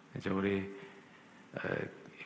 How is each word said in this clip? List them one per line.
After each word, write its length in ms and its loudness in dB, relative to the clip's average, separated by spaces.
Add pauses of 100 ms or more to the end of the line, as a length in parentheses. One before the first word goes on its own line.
(160)
이제 140 -2
우리, 280 6
에, 1300 -4 (360)